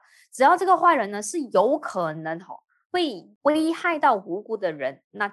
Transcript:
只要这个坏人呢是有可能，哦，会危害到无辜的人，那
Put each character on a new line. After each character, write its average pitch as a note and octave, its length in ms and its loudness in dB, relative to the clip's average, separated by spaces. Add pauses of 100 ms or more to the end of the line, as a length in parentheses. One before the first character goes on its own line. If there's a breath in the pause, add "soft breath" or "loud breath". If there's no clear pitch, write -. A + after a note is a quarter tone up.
(320 soft breath)
只 B3 100 0
要 D#4+ 140 6
这 F4+ 100 -4
个 F#4 100 4
坏 E4+ 200 4
人 G#3 160 -2
呢 G#3 100 -8
是 - 160 -8 (140)
有 G#3 260 4
可 E3+ 360 -6
能， D#3+ 260 -8
哦， F3+ 180 -20 (320)
会 D4 380 -4 (140)
危 D#4 300 2
害 E4 240 -2
到 C#4 200 4
无 F#3 260 -8
辜 A3 140 -8
的 F#3 160 -2
人， C#3 300 -6 (100)
那 G#3 200 -4